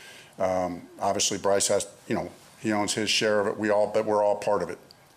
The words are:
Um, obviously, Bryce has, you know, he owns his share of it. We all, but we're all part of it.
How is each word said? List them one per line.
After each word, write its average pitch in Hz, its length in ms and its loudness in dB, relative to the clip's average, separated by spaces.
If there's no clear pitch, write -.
Um, 92 480 -2
obviously, 98 380 -2
Bryce 98 280 2
has, 101 220 0
you 120 80 -2
know, 90 160 -4
he 110 120 -2
owns 104 220 0
his 107 160 -2
share 107 300 2
of 101 80 0
it. - 100 -4
We 104 100 0
all, 104 200 4
but 110 180 0
we're 104 160 2
all 104 140 4
part 101 260 0
of 82 80 -6
it. - 80 -10